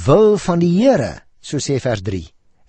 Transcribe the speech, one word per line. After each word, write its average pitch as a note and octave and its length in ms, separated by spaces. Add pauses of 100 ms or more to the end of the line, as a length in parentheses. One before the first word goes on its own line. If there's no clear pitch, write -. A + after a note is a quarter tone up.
wil G#3 320
van F3 220
die F3 200
Here, G#3+ 440 (180)
so - 160
sê C3+ 240
vers A2+ 200
drie, F#2 260 (420)